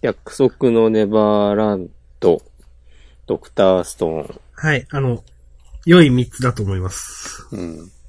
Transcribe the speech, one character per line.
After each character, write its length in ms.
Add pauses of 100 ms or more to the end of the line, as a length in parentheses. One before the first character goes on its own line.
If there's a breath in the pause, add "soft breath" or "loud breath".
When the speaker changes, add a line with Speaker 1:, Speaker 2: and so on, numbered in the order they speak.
Speaker 1:
約 340
束 340
の 200
ネ 160
バ 460
ー 20
ラ 220
ン 120 (320)
ド、 220 (840)
ド 120
ク 120
タ 300
ー 40
ス 100
ト 120
ー 40 (200)
ン。 100 (120)
Speaker 2:
は 220
い、 160
あ 100
の、 240 (640)
良 160
い 80
三 180
つ 140
だ 100
と 100
思 140
い 40
ま 100
す。 600
Speaker 1:
う 40
ん。 340 (180)